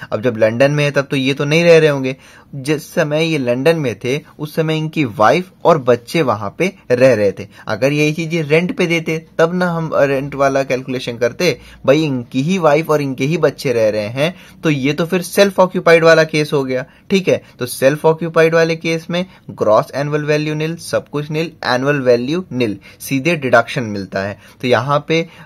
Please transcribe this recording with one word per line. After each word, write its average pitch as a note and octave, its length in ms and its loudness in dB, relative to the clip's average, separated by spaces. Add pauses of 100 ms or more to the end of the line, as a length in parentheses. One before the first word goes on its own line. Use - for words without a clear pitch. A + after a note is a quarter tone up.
(120)
अब G#2+ 100 -4
जब A#2 140 -2
लंदन A#2 360 2
में D3 120 0
है, C#3+ 60 0
तब C#3+ 120 0
तो C#3 140 -6
ये C3+ 180 0
तो D3 100 -4
नहीं D#3+ 200 2
रह E3+ 140 8
रहे D#3 100 6
होंगे। C3+ 280 -2 (380)
जिस C#3 400 -6
समय D#3 300 0
ये D#3+ 140 0
लंदन C3 380 0
में B2+ 220 -4
थे, C3+ 220 -4 (180)
उस D3+ 160 -10
समय D#3 240 0
इनकी D#3 260 -2
वाइफ A#2+ 460 2 (140)
और E3 140 4
बच्चे B2+ 440 0
वहां G#2+ 280 -2
पे F#3 220 -4 (180)
रह B2 240 4
रहे G#2 180 2
थे। G2+ 140 -14 (200)
अगर G#2+ 260 -2
यही D3+ 200 0
चीज D#3+ 220 -6
ये D#3+ 80 -2
रेंट D#3+ 340 0
पे F3+ 100 0
देते, D#3+ 400 -4 (120)
तब E3 160 2
ना F3+ 160 0
हम E3 240 -4
रेंट C#3 400 0
वाला C#3 280 2
कैलकुलेशन C3 540 -6
करते। A#2+ 440 -2 (260)
भाई, D3+ 180 4
इनकी B2+ 380 -4
ही F#3 160 -2
वाइफ D#3 320 2
और D3+ 120 2
इनके C3+ 220 -4
ही D#3 120 0
बच्चे C#3+ 360 -2
रह A2 160 2
रहे G#2 180 -2
हैं, C#3 280 -4 (300)
तो D#3 60 2
ये C#3 220 0
तो D#3+ 140 -4
फिर F3 160 -4
सेल्फ G3+ 380 2
ऑक्यूपाइड E3+ 440 4
वाला D#3+ 200 6
केस D3+ 280 -2
हो C#3 120 0
गया। B2+ 200 -4 (260)
ठीक F#3+ 180 0
है, B2+ 140 2 (160)
तो B2+ 80 -6
सेल्फ C#3 400 0
ऑक्यूपाइड E3 480 2
वाले E3 220 2
केस E3 340 -4
में F3+ 160 -4 (240)
ग्रॉस G#2+ 440 2
एनुअल D3 300 -4
वैल्यू D3+ 300 -2
नील, D#3 220 -6
सब - 320 -6
कुछ D3 220 -8
नील, D#3 220 -4 (120)
एनुअल C3 360 0
वैल्यू B2+ 520 0
नील, A#2 260 -2 (220)
सीधे C#3 360 -2
डिडक्शन B2 460 0
मिलता G2 380 -6
है। G2 180 -6 (220)
तो B2+ 80 -4
यहाँ B2+ 300 2 (100)
पे, E3 200 -2 (180)